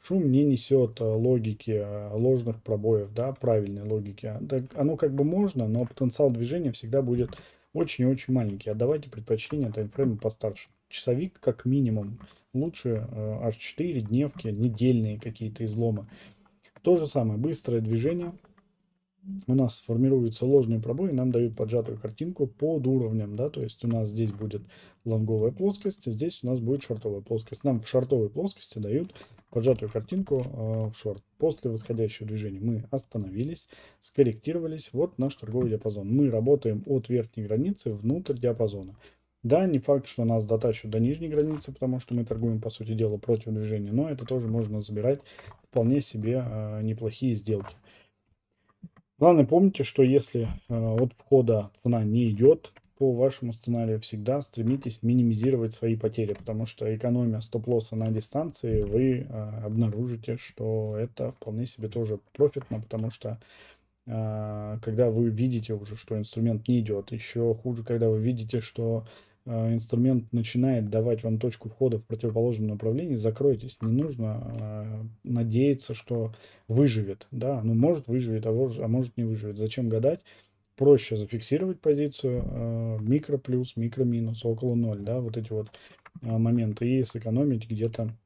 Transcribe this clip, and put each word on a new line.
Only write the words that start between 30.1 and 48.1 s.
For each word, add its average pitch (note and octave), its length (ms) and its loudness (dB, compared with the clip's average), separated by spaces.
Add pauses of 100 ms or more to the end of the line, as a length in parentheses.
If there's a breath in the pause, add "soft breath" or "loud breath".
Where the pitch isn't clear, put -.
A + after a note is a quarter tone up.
э, A2 500 -2
в A2 60 -14
шорт. G#2 260 -8 (160)
После - 320 0
восходящего A2 560 -4
движения G#2+ 340 -6
мы A2+ 300 -2
остановились, A#2 800 -6 (320 loud breath)
скорректировались. D#3 920 0
Вот E3+ 260 -2
наш C3 180 0
торговый A#2 340 -2
диапазон. G#2 380 -4
Мы C3+ 220 4
работаем A2+ 560 2
от C3+ 220 0
верхней A2+ 360 -2
границы A#2+ 480 -2
внутрь B2+ 460 -2
диапазона. G#2+ 580 -2 (460 soft breath)
Да, D#3 240 4
не D#3 120 2
факт, C#3 280 2
что - 180 -4
нас A2+ 200 2
дотащат A2 460 0
до A2 100 0
нижней D3+ 280 0
границы, D3+ 440 0
потому B2+ 260 -2
что A#2+ 160 -6
мы A#2+ 100 0
торгуем, A2+ 360 -2
по A2+ 100 -6
сути A2 240 -6
дела, A2 240 0
против A2+ 340 -2
движения, G#2+ 400 -4
но C#3+ 160 2
это C3 160 -6
тоже B2 240 -2
можно A2 320 -2
забирать G#2+ 400 0 (440 loud breath)
вполне B2+ 360 2
себе, A#2 440 -2
э, G#2+ 380 -6
неплохие A2 520 -2
сделки. G2+ 420 -4 (1400 soft breath)